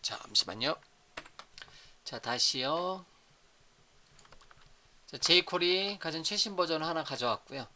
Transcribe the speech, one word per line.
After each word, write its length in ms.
잠시만요. 720
자, 160
다시요. 840
자, 100
jQuery 840
가장 240
최신 320
버전 280
하나 200
가져왔고요. 720